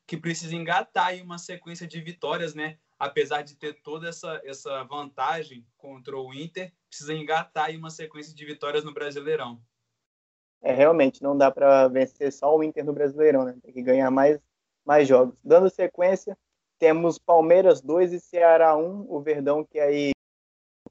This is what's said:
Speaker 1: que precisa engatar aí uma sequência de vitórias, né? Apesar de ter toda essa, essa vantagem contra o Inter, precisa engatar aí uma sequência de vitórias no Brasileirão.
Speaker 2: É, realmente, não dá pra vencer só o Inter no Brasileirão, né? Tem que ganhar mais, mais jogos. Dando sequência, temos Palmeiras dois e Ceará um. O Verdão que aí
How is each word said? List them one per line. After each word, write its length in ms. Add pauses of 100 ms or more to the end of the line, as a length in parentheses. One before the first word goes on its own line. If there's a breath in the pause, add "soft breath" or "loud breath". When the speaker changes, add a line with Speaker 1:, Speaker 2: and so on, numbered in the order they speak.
Speaker 1:
que 100
precisa 400
engatar 520
aí 160
uma 160
sequência 480
de 140
vitórias, 520
né? 240 (220)
Apesar 420
de 140
ter 260
toda 280
essa, 360
essa 380
vantagem 840 (100)
contra 400
o 200
Inter, 360 (160)
precisa 280
engatar 500
aí 120
uma 120
sequência 420
de 140
vitórias 380
no 100
Brasileirão. 680 (1000)
Speaker 2:
É, 100
realmente, 520
não 120
dá 140
pra 380
vencer 440
só 240
o 80
Inter 220
no 80
Brasileirão, 500
né? 160
Tem 140
que 80
ganhar 300
mais, 280 (440)
mais 220
jogos. 380
Dando 260
sequência, 680 (420)
temos 380
Palmeiras 640
dois 320
e 80
Ceará 560
um. 320
O 100
Verdão 460
que 140
aí 320 (800)